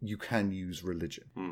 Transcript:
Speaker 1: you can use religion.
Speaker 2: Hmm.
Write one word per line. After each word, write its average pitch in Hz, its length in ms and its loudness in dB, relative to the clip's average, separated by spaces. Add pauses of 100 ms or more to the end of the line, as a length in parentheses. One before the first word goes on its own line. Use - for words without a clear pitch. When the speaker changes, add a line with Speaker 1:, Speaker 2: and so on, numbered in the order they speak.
Speaker 1:
you 104 160 -2
can 101 340 4
use 90 320 -2
religion. 85 420 -2 (100)
Speaker 2:
Hmm. 92 160 -2